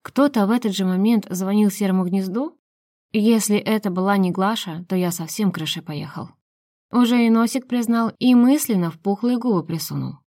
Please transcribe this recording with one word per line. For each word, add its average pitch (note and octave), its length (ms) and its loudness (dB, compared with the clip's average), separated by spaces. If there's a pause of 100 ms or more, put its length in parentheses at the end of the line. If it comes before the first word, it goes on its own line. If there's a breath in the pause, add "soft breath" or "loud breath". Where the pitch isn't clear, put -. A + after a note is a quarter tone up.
Кто-то C4 460 0
в - 20 -2
этот A3 260 -2
же F#3+ 100 -2
момент G3 440 0
звонил G3 400 0
серому F#3+ 340 0
гнезду? F#3+ 560 -4 (520)
Если G#3+ 460 2
это G#3+ 340 -2
была F#3+ 260 0
не F#3 140 2
Глаша, F#3 580 -4
то F#3+ 60 -2
я F3+ 160 0
совсем F3 400 -4
крышей D#3+ 320 -8
поехал. D3+ 460 -12 (600)
Уже A#3 360 2
и - 20 4
носик A#3 380 0
признал, A#3 500 -2
и B3 160 4
мысленно A#3+ 560 4
в - 100 -12
пухлые A#3 380 -2
губы A3+ 260 0
присунул. D3 520 -8 (140)